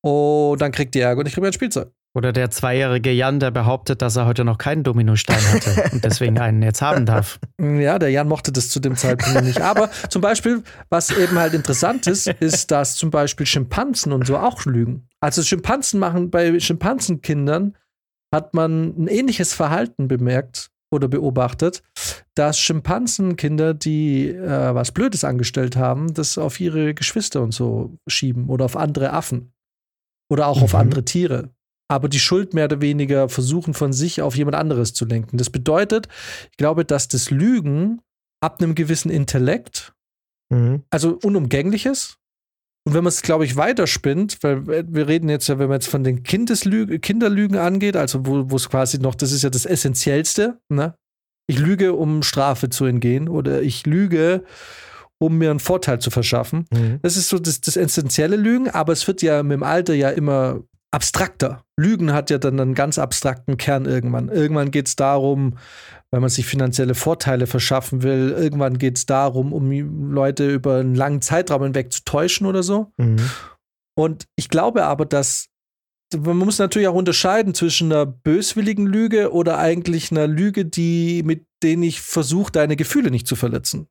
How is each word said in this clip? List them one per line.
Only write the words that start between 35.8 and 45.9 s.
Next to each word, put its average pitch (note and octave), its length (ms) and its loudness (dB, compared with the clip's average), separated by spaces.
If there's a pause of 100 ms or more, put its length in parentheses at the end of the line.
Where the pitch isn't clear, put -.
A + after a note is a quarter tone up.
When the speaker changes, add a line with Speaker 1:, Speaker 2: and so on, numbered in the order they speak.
Speaker 1:
ich - 40 -20
glaube, D#3 280 2
dass C#3+ 240 -2
das - 240 -4
Lügen F3+ 680 0 (400)
ab - 220 -4
einem E3 140 0
gewissen D#3+ 340 -2
Intellekt, C#3+ 840 -2 (600)
Speaker 3:
Mhm. B2 380 2
Speaker 1:
also E3 340 0
unumgänglich F#3 600 0
ist. - 300 -4 (720)
Und D3 80 0
wenn E3 100 4
man's, - 180 0
glaub D#3+ 200 2
ich, C3 140 0
weiterspinnt, F#3 840 0
weil C#3 240 0
wir D#3 420 -2
reden E3 200 2
jetzt D3 200 0
ja, C#3 100 0
wenn C3+ 100 2
man C3+ 120 2
jetzt - 80 -6
von C#3 160 0